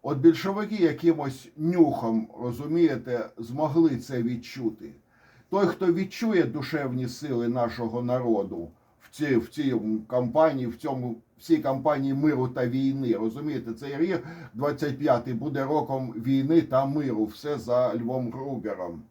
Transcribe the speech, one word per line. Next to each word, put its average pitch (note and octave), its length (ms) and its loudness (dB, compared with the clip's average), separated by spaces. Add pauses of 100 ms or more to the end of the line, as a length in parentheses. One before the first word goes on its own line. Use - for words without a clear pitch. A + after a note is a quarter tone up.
От C#3 160 -2
більшовики G3 580 4
якимось D3+ 800 0
нюхом, C3+ 720 2 (120)
розумієте, B2+ 840 0 (120)
змогли C#3+ 580 2
це B2 260 -4
відчути. A#2+ 720 -6 (580)
Той, G3 160 4
хто F3 260 2
відчує F#3+ 500 0
душевні C3 640 -2
сили A#2+ 400 -4
нашого A#2+ 540 -2
народу G#2 680 -2 (320)
в - 160 -20
цій, C#3 200 2
в A2+ 120 0
цій C3+ 280 -2 (300)
кампанії, B2+ 600 2
в A2 100 -6
цьому, B2 400 -6 (220)
в - 40 -20
цій E3 140 4
кампанії C3+ 580 0
миру C#3 340 2
та B2+ 180 -2
війни, C3+ 500 0
розумієте, A2+ 560 -4
цей C#3+ 240 -8
рік F3 260 0 (320)
двадцять C3+ 440 -2
п'ятий C3 360 2
буде C3+ 300 -2
роком C3+ 480 -2
війни C3+ 500 4
та C3 240 2
миру, C3+ 380 0
все D3 340 -6
за A#2+ 360 2
Львом A#2+ 380 -2
Грубером. G2+ 800 -6